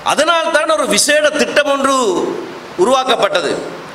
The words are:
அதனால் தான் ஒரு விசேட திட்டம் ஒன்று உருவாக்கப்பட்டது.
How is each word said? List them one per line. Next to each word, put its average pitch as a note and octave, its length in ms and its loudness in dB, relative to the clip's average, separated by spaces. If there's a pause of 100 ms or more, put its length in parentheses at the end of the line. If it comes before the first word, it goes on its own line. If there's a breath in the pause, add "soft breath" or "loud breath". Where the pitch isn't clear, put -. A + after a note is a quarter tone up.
அதனால் D#4+ 460 0
தான் E4 180 2
ஒரு D4+ 200 0
விசேட D4+ 420 2
திட்டம் C#4 400 0
ஒன்று C4+ 260 2 (800)
உருவாக்கப்பட்டது. G3 1080 0 (100)